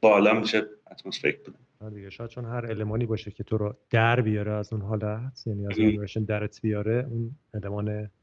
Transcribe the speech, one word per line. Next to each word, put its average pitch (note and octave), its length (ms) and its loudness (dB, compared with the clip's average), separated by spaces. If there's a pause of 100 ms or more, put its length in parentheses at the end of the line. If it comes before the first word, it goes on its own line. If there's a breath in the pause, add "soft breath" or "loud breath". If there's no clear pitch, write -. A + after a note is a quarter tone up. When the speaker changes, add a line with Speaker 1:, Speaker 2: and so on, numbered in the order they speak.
Speaker 1:
بالا G#2+ 400 8
می‌شه G#2+ 220 2 (280)
اتمسفریک - 480 -4
بودن. - 200 -20 (220)
Speaker 2:
آره G#2+ 140 -12
دیگه، G2 160 -14
شاید A2+ 200 -12
چون A#2+ 140 -10
هر A#2 220 -6
المانی A2 400 -2
باشه G#2+ 240 -4
که - 140 -8
تو A2 140 0
رو G#2 180 -2 (140)
در A#2 300 4
بیاره G#2+ 320 0
از G#2+ 200 -4
اون G#2+ 100 -2
حالت، G#2+ 640 -4
یعنی G2+ 200 -4
از G2+ 60 -4
اون G#2 140 -2
Speaker 1:
مهم. G#2+ 40 6
Speaker 2:
ایمرژن G#2 340 -2
درت G#2 380 -4
بیاره، A2 480 0
اون A#2 200 -4 (240)
المان G#2 560 -6 (120)